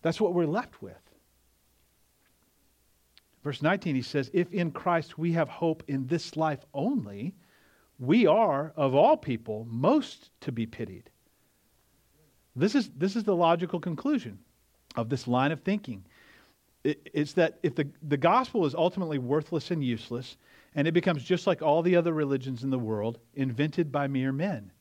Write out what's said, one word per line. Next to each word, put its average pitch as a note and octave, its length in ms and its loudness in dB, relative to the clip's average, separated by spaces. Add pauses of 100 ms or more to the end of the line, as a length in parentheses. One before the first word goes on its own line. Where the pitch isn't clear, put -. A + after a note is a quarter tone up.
That's E3 180 -2
what F#3+ 140 2
we're F3 120 2
left G3 360 -4
with. F2+ 180 -16 (2500)
Verse C#3+ 160 -6
nineteen, E3+ 340 0
he B2+ 60 0
says, C3 320 -4
"If F3 180 0
in F3 200 -2
Christ E3+ 460 -2
we E3 140 -2
have E3 160 2
hope D#3+ 400 -4
in C3+ 180 -4
this D#3+ 300 -4
life D#3 380 -2
only, C#3+ 600 -4 (640)
we F3 300 4
are, D#3 480 4
of C3+ 180 2
all A3 220 6
people, A2+ 540 -6
most E3 600 0 (100)
to C3+ 100 -6
be A#2 140 -2
pitied." F#2+ 440 -12 (1500)
This G3+ 180 2
is, B3+ 220 2
this F#3+ 180 -2
is A3+ 80 -2
the G3 120 2
logical E3+ 440 2
conclusion E3 600 -4 (580)
of A#2 120 -4
this B2+ 180 -4
line C3 260 2
of D3 80 -8
thinking. B2+ 440 -4 (800)
It, D3 300 -4
it's D3+ 200 -2
that E3 300 2
if D3+ 120 0
the, D3+ 120 0 (160)
the D3 140 0
gospel G3 480 2
is C#3 100 -2
ultimately E3+ 420 0
worthless C#3+ 540 -2
and D#3+ 120 -2
useless, A#2+ 540 -6 (380)
and D3 120 2
it D#3+ 60 0
becomes E3+ 300 2
just F3+ 240 0
like F#3 140 0
all D#3 200 4
the F3 140 4
other E3+ 180 4
religions C3+ 500 -2
in C3+ 60 -2
the C3 100 0
world, A2 400 -2 (140)
invented C#3 580 -2
by C#3+ 160 0
mere C3+ 240 -2
men. C#3 500 -4